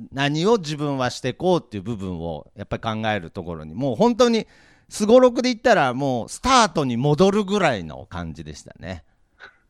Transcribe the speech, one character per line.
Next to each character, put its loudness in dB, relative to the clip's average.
何 0
を 4
自 -6
分 -4
は -2
し -10
て -4
こ 0
う -2
っ -20
て -12
い -6
う -10
部 -8
分 -8
を -10
や -14
っ -12
ぱ -6
り -6
考 -2
え -2
る -14
と -12
こ -10
ろ -14
に、 -14
も -4
う -4
本 2
当 4
に -2
す -4
ご 8
ろ 6
く -2
で 0
言 -4
っ -20
た 4
ら 2
も -2
う -20
ス -14
タ 6
ー -6
ト 0
に -2
戻 4
る 0
ぐ 0
ら 2
い -6
の -12
感 -8
じ -14
で -14
し -18
た -20
ね。 -12